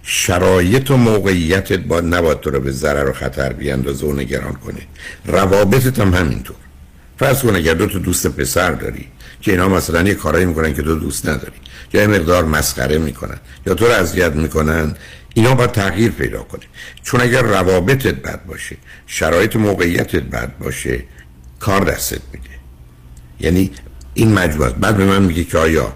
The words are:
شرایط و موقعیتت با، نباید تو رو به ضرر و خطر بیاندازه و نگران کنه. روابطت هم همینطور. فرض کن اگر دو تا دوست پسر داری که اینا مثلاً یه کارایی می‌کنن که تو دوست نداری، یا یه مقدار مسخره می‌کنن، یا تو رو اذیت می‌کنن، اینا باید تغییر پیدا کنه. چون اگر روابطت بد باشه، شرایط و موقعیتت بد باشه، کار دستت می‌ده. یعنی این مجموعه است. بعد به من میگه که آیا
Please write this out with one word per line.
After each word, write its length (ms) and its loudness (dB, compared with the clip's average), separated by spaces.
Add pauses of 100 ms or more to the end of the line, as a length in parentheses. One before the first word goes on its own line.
شرایط 840 2
و 60 6
موقعیتت 800 2
با، 220 0
نباید 380 2
تو 100 -4
رو 100 -2
به 120 -4
ضرر 380 0
و 40 -4
خطر 400 -4
بیاندازه 520 -4
و 80 -2
نگران 400 -6
کنه. 280 -12 (440)
روابطت 760 2
هم 140 4
همینطور. 420 -2 (640)
فرض 220 0
کن 140 2
اگر 180 2
دو 140 0
تا 120 -4
دوست 280 -2
پسر 440 0
داری 360 -8 (340)
که 100 0
اینا 180 2
مثلاً 340 2
یه 100 2
کارایی 320 0
می‌کنن 280 -2
که 80 -4
تو 180 0
دوست 300 -6
نداری، 220 -6 (420)
یا 80 4
یه 60 4
مقدار 380 4
مسخره 520 0
می‌کنن، 400 -6 (300)
یا 60 0
تو 120 0
رو 60 6
اذیت 400 2
می‌کنن، 640 0 (380)
اینا 220 4
باید 160 2
تغییر 400 0
پیدا 280 -6
کنه. 220 -14 (420)
چون 180 0
اگر 200 2
روابطت 760 2
بد 300 -12
باشه، 320 -14 (300)
شرایط 480 0
و 40 2
موقعیتت 640 0
بد 340 -8
باشه، 460 -6 (560)
کار 240 0
دستت 380 -4 (120)
می‌ده. 160 -18 (880)
یعنی 320 2 (420)
این 200 4
مجموعه 320 2
است. 100 -2
بعد 220 0
به 80 2
من 180 4
میگه 200 0
که 140 -2
آیا 380 2